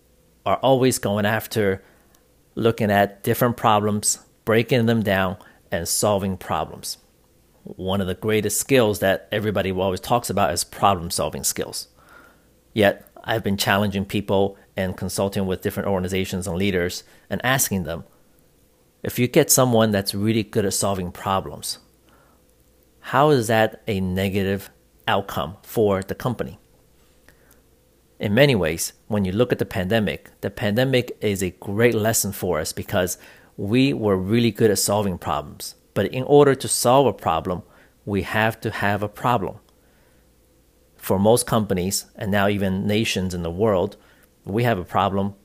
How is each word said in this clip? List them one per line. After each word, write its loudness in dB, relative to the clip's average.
are 2
always 4
going -2
after -2
looking 0
at 2
different 0
problems, 0
breaking 2
them 2
down, 0
and -4
solving 0
problems. -6
One -4
of -2
the -4
greatest -2
skills 2
that 2
everybody -2
always -2
talks -2
about 2
is -4
problem-solving -2
skills. -6
Yet, 2
I've -2
been 0
challenging 0
people 0
and -4
consulting -2
with -4
different -4
organizations -2
and -4
leaders -2
and -4
asking -2
them, -8
"If -6
you 2
get 2
someone 4
that's -2
really 0
good -2
at -2
solving -2
problems, -4
how 4
is 4
that 2
a -2
negative -2
outcome -4
for 0
the -8
company?" -6
In -2
many 6
ways, -2
when 0
you -2
look 2
at 0
the -2
pandemic, -2
the -6
pandemic 0
is -2
a -4
great 2
lesson 0
for -2
us -6
because -2
we 2
were 2
really 2
good 2
at 0
solving 0
problems. -8
But 0
in -6
order 6
to -8
solve 4
a 2
problem, -2
we 0
have 0
to -4
have -2
a -4
problem. -2
For -2
most 4
companies, -2
and -6
now 2
even -2
nations -2
in -6
the -4
world, 0
we -2
have 0
a -8
problem -2